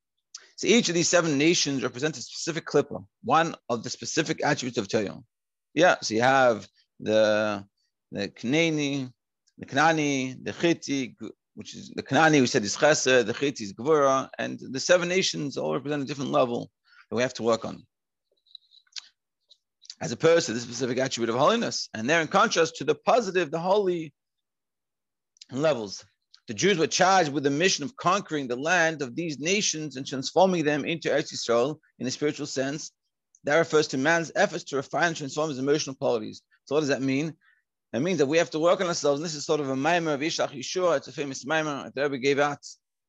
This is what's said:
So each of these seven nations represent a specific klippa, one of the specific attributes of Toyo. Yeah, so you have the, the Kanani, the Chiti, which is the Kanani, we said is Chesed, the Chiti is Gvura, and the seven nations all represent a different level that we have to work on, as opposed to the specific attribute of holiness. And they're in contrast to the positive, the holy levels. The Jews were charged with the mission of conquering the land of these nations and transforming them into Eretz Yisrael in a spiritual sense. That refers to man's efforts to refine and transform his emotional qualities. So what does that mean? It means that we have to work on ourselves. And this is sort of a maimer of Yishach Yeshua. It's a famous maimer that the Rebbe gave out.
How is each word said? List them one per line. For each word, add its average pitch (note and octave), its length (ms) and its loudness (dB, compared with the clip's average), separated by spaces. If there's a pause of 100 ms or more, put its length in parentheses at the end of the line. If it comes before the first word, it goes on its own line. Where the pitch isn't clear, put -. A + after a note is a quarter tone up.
(560)
So - 120 -2
each G#3+ 200 4
of E3+ 60 -2
these E3 140 2
seven E3 280 2
nations D3 460 2
represent B2 340 -4
a A2+ 60 -12
specific - 420 -8
klippa, F#2 400 -2 (200)
one D3+ 320 2 (120)
of A#2+ 140 -2
the B2 80 -10
specific C#3 540 -4
attributes B2+ 340 0
of G2 80 -2
Toyo. G#2 380 -4 (500)
Yeah, E3 260 6
so - 140 -4
you A2+ 80 2
have B2+ 460 4 (320)
the, G#2+ 640 2 (480)
the G2+ 160 -4
Kanani, C#3+ 800 -2 (1300)
the G#2 80 -6
Chiti, C#3 640 -2 (400)
which - 180 -16
is G2 220 -14
the - 80 -6
Kanani, D3+ 360 6
we B2 60 6
said A#2 160 2
is G2+ 140 -4
Chesed, C3 500 4
the A#2 80 -4
Chiti C#3 280 -4
is G2 120 -8
Gvura, C3+ 540 2 (100)
and B2 220 -6
the A#2+ 180 -10
seven F3 300 2
nations E3 480 -2
all D3 180 -2
represent C#3+ 300 -4
a - 20 -6
different C3+ 240 -6
level A#2+ 400 0 (400)
that A2 60 -6
we A#2+ 60 0
have B2+ 120 -2
to A2+ 80 -8
work A2+ 220 0
on, F2+ 200 -12 (2250)
as - 120 -6
opposed E3 340 4
to A2+ 60 -4
the A#2+ 80 -4
specific A#2+ 380 -4
attribute A#2 320 -2
of A2+ 60 -2
holiness. E3+ 580 0
And A2 140 -4
they're E3 120 2
in D#3 80 -4
contrast F#3 480 2
to C#3+ 80 -10
the D3 100 2
positive, F#3 560 0
the D#3+ 80 -4
holy F3+ 560 0 (1400)
levels. B2 540 -2 (420)
The A#2+ 60 -10
Jews E3 240 2
were D#3 100 2
charged F3+ 460 4
with D3 100 -2
the C#3 80 2
mission D#3 340 0
of B2 120 -10
conquering D#3+ 520 -2
the A#2+ 80 -4
land D#3+ 440 0
of B2 160 -8
these D#3+ 220 -6
nations D#3 580 -2
and C#3 100 -8
transforming E3 560 2
them D3 220 0
into D#3 240 -4
Eretz D3 240 0
Yisrael B2 460 0 (200)
in A#2+ 80 -8
a B2+ 40 -4
spiritual D3 360 -4
sense. C#3 460 -6 (520)
That D3 120 2
refers D#3 320 4
to - 80 -4
man's D#3+ 400 0
efforts D#3 280 0
to C#3 120 -8
refine C#3+ 300 0
and E3 100 -2
transform D3+ 320 -4
his C3 100 -6
emotional C#3+ 380 0
qualities. A2 460 -2 (240)
So C3+ 80 -4
what D#3 80 2
does C3+ 80 0
that A#2 100 0
mean? C3+ 340 -2 (600)
It A#2+ 60 -2
means F3+ 180 0
that C#3+ 80 4
we D3+ 100 0
have E3 140 2
to D#3 80 -4
work F3+ 240 4
on F3 60 0
ourselves. C#3+ 320 0
And E3 40 -6
this D#3+ 100 -8
is C#3+ 120 -10
sort D3+ 140 0
of C3+ 100 -4
a C3+ 40 -2
maimer D#3+ 380 0
of C#3 80 -2
Yishach D#3 300 -2
Yeshua. D#3+ 480 -2
It's - 100 -10
a C3 40 -16
famous C#3 340 -10
maimer D3+ 380 -2
that A2+ 100 -14
the C3 80 -2
Rebbe C#3 160 -2
gave C#3 200 0
out. C#3+ 240 0 (460)